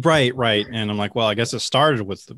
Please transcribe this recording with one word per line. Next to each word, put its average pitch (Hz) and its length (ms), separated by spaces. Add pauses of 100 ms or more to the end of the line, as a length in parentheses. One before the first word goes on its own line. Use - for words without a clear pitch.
right, 147 340
right. 110 340
And 110 200
I'm 104 80
like, 104 160
"Well, 117 120
I 104 80
guess 117 200
it 113 60
started 135 420
with, 95 360